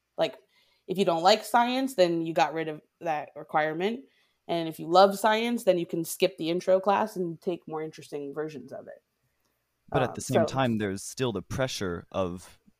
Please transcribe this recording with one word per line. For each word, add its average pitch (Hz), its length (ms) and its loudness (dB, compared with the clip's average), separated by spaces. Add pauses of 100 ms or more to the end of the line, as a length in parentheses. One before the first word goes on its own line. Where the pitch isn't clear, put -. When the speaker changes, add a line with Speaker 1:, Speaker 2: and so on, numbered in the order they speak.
(160)
Speaker 1:
like, 165 220 -2 (500)
if 180 80 -6
you 196 80 2
don't 165 180 2
like 208 220 6
science, 254 500 2
then 170 300 4
you 165 80 -4
got 160 220 2
rid 160 140 -4
of 151 120 -8 (220)
that 151 340 -4
requirement. 160 640 -2 (480)
And 165 200 -2
if 160 100 -10
you 156 80 -10
love 190 320 6
science, 233 460 0
then 180 120 6
you 170 100 -2
can 165 180 -4
skip - 340 -2
the 160 120 -2
intro 185 280 2
class 202 380 0
and 170 240 -6
take - 260 -8
more 156 160 -8
interesting 143 500 -10
versions 151 400 -10
of - 140 -14
it. - 160 -20 (880)
Speaker 2:
But 135 120 0
at 120 80 -2
Speaker 1:
Um, - 40 -14
Speaker 2:
the 104 60 -10
same 160 220 2
Speaker 1:
so 151 40 2
Speaker 2:
time, 127 320 0
there's 101 240 -4
still 127 300 -4
the 92 100 -6
pressure 101 720 -4
of, 92 480 -6 (200)